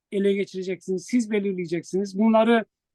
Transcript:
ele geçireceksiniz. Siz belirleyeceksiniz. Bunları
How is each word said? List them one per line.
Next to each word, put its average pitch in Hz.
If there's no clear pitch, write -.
ele 202
geçireceksiniz. 185
Siz 233
belirleyeceksiniz. 190
Bunları 220